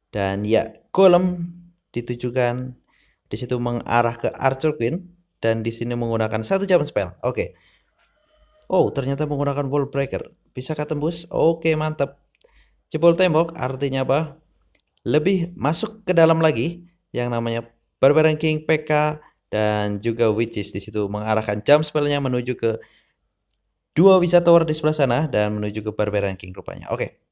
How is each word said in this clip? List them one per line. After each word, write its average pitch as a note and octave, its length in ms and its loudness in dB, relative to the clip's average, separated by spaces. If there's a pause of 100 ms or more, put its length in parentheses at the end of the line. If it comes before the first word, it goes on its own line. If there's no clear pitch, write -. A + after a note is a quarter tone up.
(160)
Dan G2 320 -2
ya, - 320 0 (160)
golem F3+ 560 4 (400)
ditujukan B2 880 -4 (480)
di - 80 -8
situ B2 240 -4
mengarah A#2+ 560 0
ke - 160 -4
Archer D3 480 -2
Queen C3 320 -4 (320)
dan A2+ 160 0
di A2+ 160 -6
sini A#2+ 240 -6
menggunakan A2+ 400 -2
satu F#3+ 240 -2
jump F3+ 240 2
spell. F#2+ 320 -4
Oke. G#2+ 400 -4 (1120)
Oh, E3 240 4
ternyata C#3 320 -2
menggunakan C#3+ 400 -2
wall C#3 240 -2
breaker. C#3 400 -4 (240)
Bisakah D3 320 -6
tembus? D#3 480 -4
Oke, D#3+ 400 2
mantap. D#3 480 -4 (640)
Jebol E3+ 320 4
tembok E3+ 400 2
artinya C3 480 -2
apa? C#3+ 320 0 (640)
Lebih E3 480 0
masuk - 480 -4
ke F3 160 -2
dalam D#3+ 240 6
lagi D#3 400 0 (320)
yang A#2+ 160 -2
namanya A#2 320 -2 (400)
Barbarian D#3 400 4
King, D#3 240 -2
P D#3 240 -2
K, D3+ 320 0 (320)
dan G#2+ 480 0
juga A2+ 320 0
Witches G#2+ 400 -4
di G2 80 -8
situ G#2 240 -4
mengarahkan G#2 560 -2
jump D3+ 240 4
spellnya D3 320 -2
menuju B2+ 400 -4
ke A2 240 -2 (1120)
dua F#3+ 240 6
Wizard E3+ 240 4
Tower E3+ 240 6
di D#3 80 -2
sebelah D#3 240 -2
sana C#3 320 0
dan G#2+ 320 0
menuju G#2 240 -6
ke A2 80 -4
Barbarian G2+ 400 -2
King F#2 240 -14
rupanya. F2 320 -12
Oke, A#2+ 320 -8 (100)